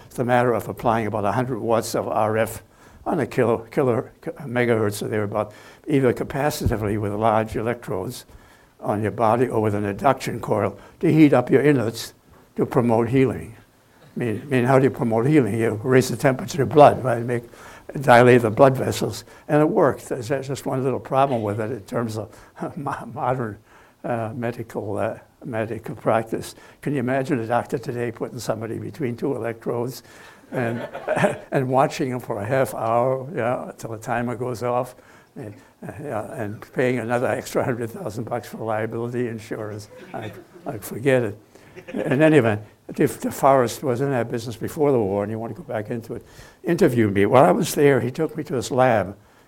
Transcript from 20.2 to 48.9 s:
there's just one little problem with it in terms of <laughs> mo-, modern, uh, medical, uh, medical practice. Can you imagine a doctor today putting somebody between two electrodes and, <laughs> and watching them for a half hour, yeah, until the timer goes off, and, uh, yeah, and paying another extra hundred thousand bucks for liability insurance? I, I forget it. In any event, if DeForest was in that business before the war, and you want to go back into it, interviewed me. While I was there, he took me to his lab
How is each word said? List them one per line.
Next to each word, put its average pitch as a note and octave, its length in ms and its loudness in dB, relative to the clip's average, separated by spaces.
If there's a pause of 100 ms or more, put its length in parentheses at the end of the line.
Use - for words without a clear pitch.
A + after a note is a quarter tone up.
there's C3+ 180 -4
just C3+ 180 -8
one C3+ 180 -4
little B2 160 -2
problem C3+ 420 0
with G#2 180 -2
it A2 120 -4
in A2 100 -8
terms A#2 360 -6
of G#2 160 -10 (260)
<laughs> E3 180 -8
mo-, C#3 360 -8
modern, B2+ 440 -4 (460)
uh, A2+ 300 -4
medical, A2 640 -6
uh, A2+ 220 -4 (240)
medical A2 520 -6
practice. - 600 -2 (260)
Can C#3+ 120 -4
you C#3 60 0
imagine C3 400 -2
a A2+ 80 -4
doctor A#2+ 300 -2
today A#2+ 340 -6
putting - 280 -8
somebody A2 380 -6
between A#2 380 -6
two C3+ 200 -4
electrodes A#2 680 -6 (480)
and, A#2 360 -4 (340)
<laughs> - 300 -2
and C3 180 0
watching C3+ 400 0
them B2 100 -6
for A2 220 -8
a G#2 40 -6
half C3 280 0
hour, B2+ 600 0
yeah, B2+ 360 -4
until - 220 -12
the A2 60 -10
timer A#2+ 380 -4
goes A#2+ 280 -6
off, B2 320 -2 (420)
and, G#2+ 160 -14 (340)
uh, A2 40 -12 (100)
yeah, A2 320 -8
and G#2+ 280 -8 (120)
paying B2+ 260 2
another A#2+ 280 0
extra A#2+ 360 -2
hundred A#2+ 260 -2
thousand A#2 360 -8
bucks A#2+ 240 -8
for - 80 -14
liability A2+ 720 -4
insurance? G#2+ 600 -10 (260)
I, A#2 200 -10 (320)
I - 140 -10
forget B2+ 440 0
it. G#2 140 -6 (560)
In D3 280 0
any D#3 160 6
event, A2 240 4 (360)
if D#3 240 0
DeForest C3+ 600 2
was B2 180 -2
in C#3 80 -2
that B2 200 -2
business A#2 280 -8
before C#3+ 340 0
the B2+ 80 4
war, G2+ 240 0
and G#2 80 -4
you A2 80 -6
want A2+ 160 -10
to F3 60 -18
go - 40 -18
back A2+ 260 -6
into A#2+ 240 -8
it, - 100 -14 (380)
interviewed B2 500 2
me. G2+ 120 4
While C3+ 200 8
I F3+ 60 6
was - 240 0
there, C#3+ 260 4
he A#2+ 100 -4
took D#3 240 -4
me D#3 100 -8
to D#3+ 100 -6
his A2+ 160 -4
lab A#2 440 2 (320)